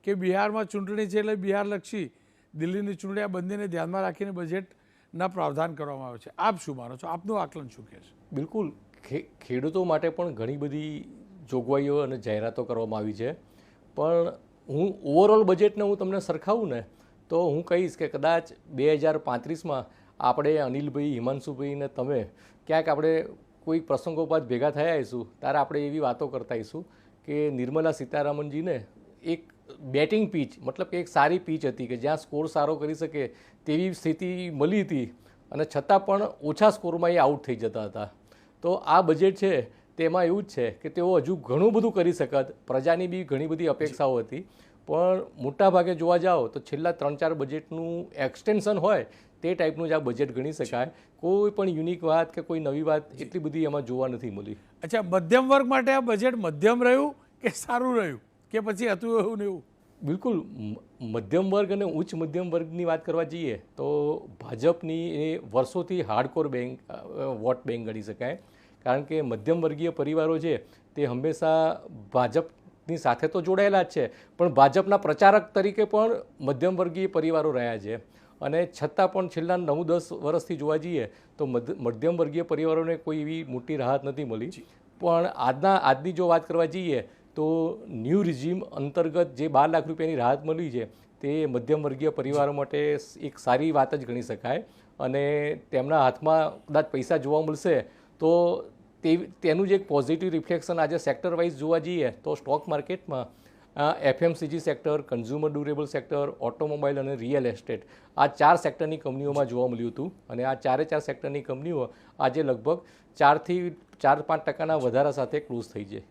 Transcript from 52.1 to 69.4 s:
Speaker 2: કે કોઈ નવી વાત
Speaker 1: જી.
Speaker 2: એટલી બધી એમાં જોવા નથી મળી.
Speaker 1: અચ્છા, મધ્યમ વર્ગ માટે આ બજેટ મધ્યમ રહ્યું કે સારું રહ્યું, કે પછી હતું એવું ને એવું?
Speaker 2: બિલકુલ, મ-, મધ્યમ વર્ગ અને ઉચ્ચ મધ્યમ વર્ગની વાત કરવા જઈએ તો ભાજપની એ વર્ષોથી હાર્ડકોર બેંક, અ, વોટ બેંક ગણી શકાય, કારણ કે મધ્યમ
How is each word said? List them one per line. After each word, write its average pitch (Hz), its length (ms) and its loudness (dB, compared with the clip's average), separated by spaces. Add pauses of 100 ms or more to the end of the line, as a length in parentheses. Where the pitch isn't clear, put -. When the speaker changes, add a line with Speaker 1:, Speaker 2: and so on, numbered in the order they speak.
Speaker 2:
કે 170 80 -6
કોઈ 160 180 -4
નવી 143 220 -2
વાત 151 320 0
Speaker 1:
જી. 135 120 -10
Speaker 2:
એટલી 175 140 -6
બધી 156 240 -2
એમાં 143 220 -2
જોવા 127 220 -2
નથી 123 220 -6
મળી. 101 240 -10
Speaker 1:
અચ્છા, - 480 -4
મધ્યમ 190 480 2
વર્ગ 277 180 6
માટે 262 240 2
આ 269 80 4
બજેટ 240 360 0
મધ્યમ 202 480 2
રહ્યું 269 320 4 (260)
કે 226 80 0
સારું 247 480 -2
રહ્યું, 156 240 -2 (300)
કે 220 80 0
પછી 214 280 -2
હતું 226 320 0
એવું 214 180 -2
ને 202 60 -4
એવું? 190 220 -6 (380)
Speaker 2:
બિલકુલ, 185 400 -2
મ-, 110 320 -10 (260)
મધ્યમ 117 500 0
વર્ગ 196 200 2
અને 202 140 -2
ઉચ્ચ 160 300 -4
મધ્યમ 165 360 -4
વર્ગની 170 340 -4
વાત 160 200 -2
કરવા 165 180 -2
જઈએ 156 340 -6
તો 147 580 -4 (260)
ભાજપની 160 920 -2
એ 175 40 -4
વર્ષોથી 160 640 -2
હાર્ડકોર 131 460 0
બેંક, 127 420 -6
અ, - 160 -14 (200)
વોટ 127 400 -2
બેંક 117 200 -4
ગણી 110 160 -8
શકાય, 120 400 -8 (420)
કારણ 135 200 2
કે 156 180 -2
મધ્યમ 131 400 0